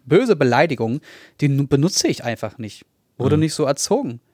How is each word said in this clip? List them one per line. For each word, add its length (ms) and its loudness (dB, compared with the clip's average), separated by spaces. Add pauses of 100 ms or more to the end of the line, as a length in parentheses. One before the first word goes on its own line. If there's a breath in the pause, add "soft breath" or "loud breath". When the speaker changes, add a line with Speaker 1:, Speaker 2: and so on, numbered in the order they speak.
Speaker 1:
böse 300 4
Beleidigungen, 640 0 (420 loud breath)
die 60 2
nu-, 200 0
benutze 400 0
ich 160 -4
einfach 340 -8
nicht. 260 -14 (360)
Wurde 180 0
Speaker 2:
Mhm. 40 2
Speaker 1:
nicht 120 -2
so 120 -2
erzogen. 540 -2 (140)